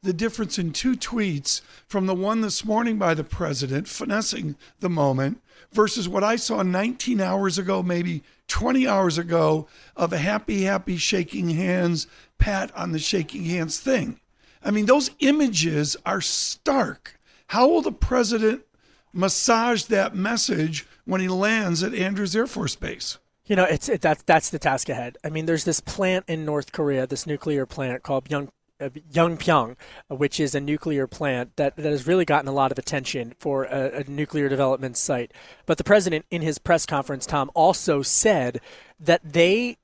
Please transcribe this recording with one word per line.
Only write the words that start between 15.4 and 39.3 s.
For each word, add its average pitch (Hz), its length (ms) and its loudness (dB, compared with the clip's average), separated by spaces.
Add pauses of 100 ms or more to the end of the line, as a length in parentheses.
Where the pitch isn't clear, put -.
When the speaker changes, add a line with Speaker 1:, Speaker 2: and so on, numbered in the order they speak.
Speaker 1:
are 190 140 -2
stark. - 1000 -2 (300)
How 247 220 4
will 330 120 4
the 262 120 -2
president 226 720 2 (500)
massage 226 720 2
that 196 280 0
message 160 720 -2 (200)
when 190 160 -2
he 185 80 -2
lands 190 520 0
at 208 120 -4
Andrews 196 420 -2
Air 226 120 2
Force - 280 -6
Base? - 440 -10 (260)
Speaker 2:
You 208 100 0
know, 185 80 6
it's, 160 240 0
it, 226 140 0
that, 156 240 2
that's 160 240 6
the 156 100 -6
task - 300 0
ahead. 123 340 -6
I 156 60 -4
mean, 156 160 -4
there's 165 180 0
this 160 160 2
plant 185 480 -2
in 160 160 -4
North 151 300 -4
Korea, 139 340 0
this 131 180 -6
nuclear 147 400 -2
plant 131 380 -6
called 135 220 -2
Pyong-, 143 240 -4 (320)
uh, 139 80 -6 (240)
Yongpyong, 156 600 2 (340)
uh, 143 60 -8
which 139 240 -2
is 147 160 0
a 143 40 0
nuclear 147 480 -2
plant 127 500 -4
that, 139 180 0
that 151 100 -8
has 143 220 -2
really 180 180 4
gotten 147 220 2
a 135 60 -4
lot 135 180 2
of - 80 -6
attention 127 580 -6
for 135 280 -2
a, 139 340 -4
a 139 100 -8
nuclear 143 400 -2
development 131 480 0
site. 123 340 -2 (340)
But 165 120 0
the - 60 -6
president, 185 480 2
in 170 100 -2
his 156 160 -2
press 170 280 2
conference, 139 400 -4
Tom, 139 280 -2
also 165 480 4
said 135 580 2 (400)
that 170 240 4
they 180 600 2